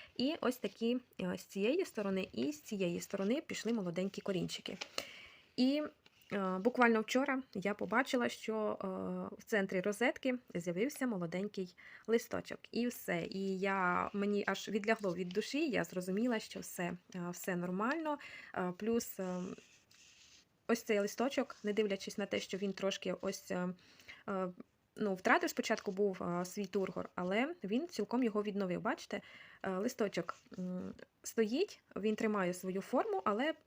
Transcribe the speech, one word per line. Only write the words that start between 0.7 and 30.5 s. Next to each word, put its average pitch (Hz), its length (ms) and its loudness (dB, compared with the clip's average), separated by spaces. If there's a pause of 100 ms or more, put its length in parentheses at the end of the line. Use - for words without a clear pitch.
е, 185 160 0
з - 60 -16
цієї 262 420 2
сторони 196 480 -2
і 262 180 0
з 302 100 -14
цієї 180 380 0
сторони 202 480 0
пішли 214 260 -2
молоденькі 185 480 -2
корінчики. 180 560 -2 (800)
І, 277 260 4 (500)
е, 190 240 2
буквально 233 440 6
вчора 262 400 2 (120)
я 196 200 0
побачила, 240 560 2
що, 214 540 -2
е, - 20 -2 (520)
в - 60 -18
центрі 190 380 2
розетки 240 540 2 (200)
з'явився 185 520 0
молоденький 185 680 -2 (320)
листочок. 220 520 0 (120)
І 233 160 0
все. 175 420 -2
І 190 300 -2
я, 185 540 2
мені 202 340 2
аж 196 220 -2
відлягло 202 460 2
від 180 140 -2
душі, 269 400 0
я 175 140 4
зрозуміла, 196 560 0
що - 200 -8
все, 175 340 -4 (220)
е, 175 160 -4
все 180 240 -2
нормально. 240 640 0 (380)
Е, 180 220 0
плюс, 226 420 0
е, 180 220 -2 (1300)
ось 233 160 2
цей 208 160 4
листочок, 233 640 0
не 208 100 0
дивлячись 202 440 0
на 202 80 0
те, 202 140 -2
що - 180 -4
він 190 160 0
трошки 180 480 -2
ось, 196 300 -6
е, 180 180 0 (600)
е, 190 180 0 (480)
ну, 208 180 0
втратив 277 360 4
спочатку 214 420 0
був, 190 320 2
е, 175 220 0
свій 196 200 -4
тургор, 185 500 -2
але 214 480 0
він 240 240 0
цілком 233 360 0
його 208 200 2
відновив. 190 380 0
Бачите, 220 400 -4 (420)
е, 190 60 -2
листочок, 190 680 -2 (240)